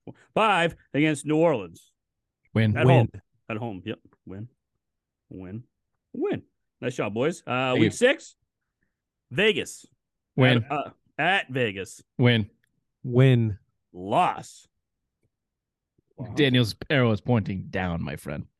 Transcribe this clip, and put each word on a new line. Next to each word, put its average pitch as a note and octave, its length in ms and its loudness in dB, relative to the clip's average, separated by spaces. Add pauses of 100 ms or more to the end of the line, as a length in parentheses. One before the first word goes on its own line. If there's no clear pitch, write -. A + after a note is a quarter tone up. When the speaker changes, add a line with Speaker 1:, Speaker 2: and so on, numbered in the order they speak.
Speaker 1:
four, A#2+ 100 -18 (200)
five F3+ 400 0 (180)
against D3+ 320 0
New D3+ 120 0
Orleans. B2+ 560 -2 (600)
Speaker 2:
Win. A2 240 2
Speaker 1:
At D3+ 100 2
Speaker 3:
Win. B2+ 100 8
Speaker 1:
home. A#2+ 120 4 (400)
At A2+ 100 -6
home. G#2+ 260 -10
Yep. G#2+ 160 -10 (260)
Win. G2+ 220 -14 (800)
Win. F#2+ 320 -14 (500)
Win. D#4+ 300 -6 (380)
Nice B2+ 160 -8
job, G#2+ 180 -6
boys. C3 320 -4
Uh, B2+ 240 -2
Speaker 2:
Thank B2+ 100 -2
Speaker 1:
week G#2+ 120 2
Speaker 2:
you. - 40 -10
Speaker 1:
six, - 380 0 (960)
Vegas. D#3 560 -2 (480)
Speaker 2:
Win. B2+ 340 4
Speaker 1:
At, - 40 -6
uh, C#3 180 -6 (280)
at F3+ 320 0
Vegas. G#2+ 520 -6 (160)
Speaker 2:
Win. A#2+ 320 4 (540)
Speaker 3:
Win. A#2+ 540 4 (340)
Speaker 1:
Loss. A2 760 -4 (1500)
Wow. A#2 200 -12
Speaker 2:
Daniel's B2+ 400 2 (140)
arrow B2+ 220 4
is G2+ 80 -2
pointing G2+ 500 -2
down, F2+ 320 -4
my C#2+ 140 -8
friend. D2 300 -10 (140)